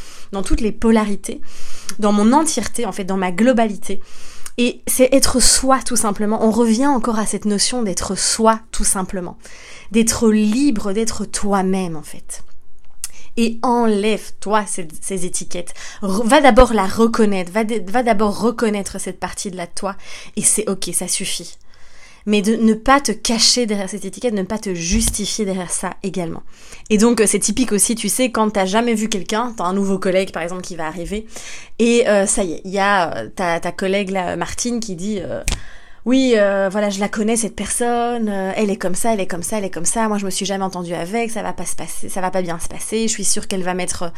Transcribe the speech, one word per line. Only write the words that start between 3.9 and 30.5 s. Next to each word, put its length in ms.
Et 280
c'est 260
être 280
soi, 440
tout 120
simplement. 480
On 60
revient 360
encore 320
à 80
cette 180
notion 380
d'être 340
soi, 440
tout 140
simplement. 540
D'être 380
libre, 600
d'être 320
toi-même, 720
en 60
fait. 400
Et 240
enlève-toi 1040
ces, 200
ces 240
étiquettes. 480
Re-, 240
va 160
d'abord 320
la 120
reconnaître, 640
va 140
d-, 220
va 160
d'abord 360
reconnaître 600
cette 180
partie 320
de 60
là 80
de 100
toi, 220
et 60
c'est 260
ok, 240
ça 160
suffit. 480
Mais 160
de 140
ne 180
pas 260
te 100
cacher 540
derrière 240
cette 160
étiquette, 300
ne 80
pas 160
te 160
justifier 720
derrière 240
ça 320
également. 400
Et 80
donc, 240
euh, 40
c'est 120
typique 340
aussi, 220
tu 160
sais, 200
quand 200
t'as 160
jamais 280
vu 140
quelqu'un, 480
t'as 80
un 80
nouveau 260
collègue, 320
par 120
exemple, 200